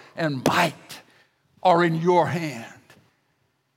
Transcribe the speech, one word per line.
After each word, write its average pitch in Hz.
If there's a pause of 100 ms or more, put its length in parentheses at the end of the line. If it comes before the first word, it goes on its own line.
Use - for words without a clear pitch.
(160)
and 143
might 131 (600)
are 175
in 160
your 170
hand 143 (1120)